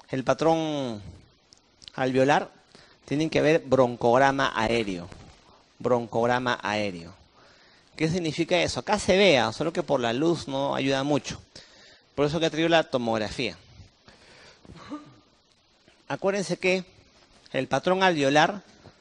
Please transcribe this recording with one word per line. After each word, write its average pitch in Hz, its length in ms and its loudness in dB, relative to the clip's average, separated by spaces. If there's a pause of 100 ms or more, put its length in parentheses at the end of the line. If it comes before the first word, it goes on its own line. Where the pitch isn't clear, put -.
el 131 140 -6
patrón 143 800 -2 (920)
alveolar? 135 560 2 (540)
Tienen 151 260 -2
que 139 100 2
ver 156 240 4
broncograma 131 920 2
aéreo, 104 520 -2 (720)
broncograma 120 840 0
aéreo. 98 540 -4 (800)
¿Qué 160 140 -2
significa 165 520 -2
eso? 135 200 -4
Acá 202 180 -2
se 190 180 2
vea, 135 360 4
solo 160 200 -4
que - 80 -4
por 143 180 0
la 117 140 0
luz 156 340 -2
no 139 280 -4
ayuda 135 280 -2
mucho. 147 380 -2 (720)
Por 143 140 0
eso 160 120 -2
que 160 60 -2
he 160 40 2
traído 160 200 -2
la 165 140 4
tomografía. 113 720 -4 (2500)
Acuérdense 185 500 -4
que 185 280 0 (680)
el 131 140 -2
patrón 180 360 0
alveolar 160 580 4 (400)